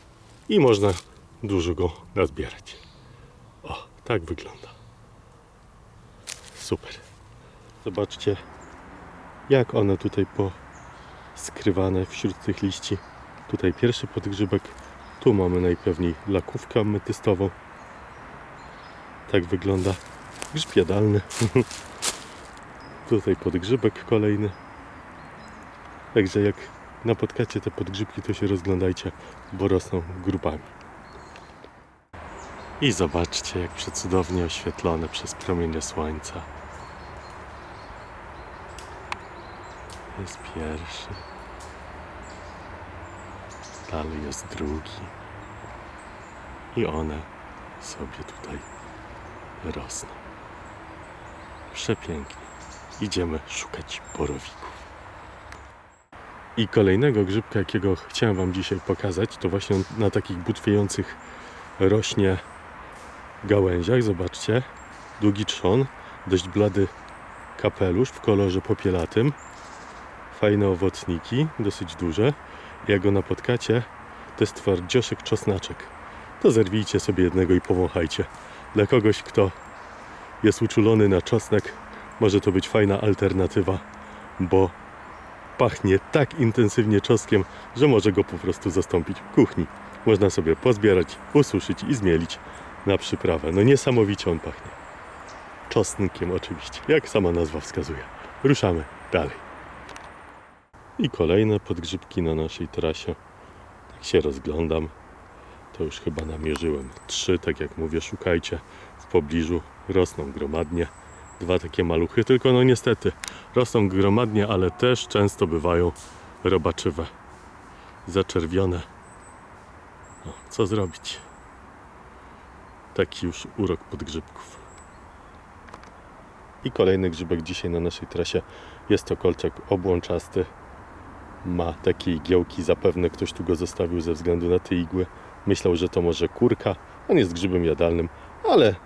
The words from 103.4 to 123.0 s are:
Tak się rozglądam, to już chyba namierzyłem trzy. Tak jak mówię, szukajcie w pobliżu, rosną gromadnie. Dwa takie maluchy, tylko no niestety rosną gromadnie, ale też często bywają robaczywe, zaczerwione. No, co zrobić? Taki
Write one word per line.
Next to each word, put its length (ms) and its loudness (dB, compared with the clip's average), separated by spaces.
Tak 100 -18
się 180 4
rozglądam, 680 0
to 60 -4
już 160 -6
chyba 260 -6
namierzyłem 640 -4
trzy. 320 0
Tak 200 -2
jak 180 -8
mówię, 240 -2
szukajcie 580 -2
w 80 -20
pobliżu, 560 0
rosną 420 0
gromadnie. 560 -2
Dwa 200 2
takie 240 -2
maluchy, 400 2
tylko 300 6
no 100 8
niestety 480 4
rosną 340 4
gromadnie, 580 4
ale 240 2
też 360 2
często 400 4
bywają 440 4
robaczywe, 640 2
zaczerwione. 760 2
No, 60 -12
co 160 0
zrobić? 540 -4
Taki 320 -2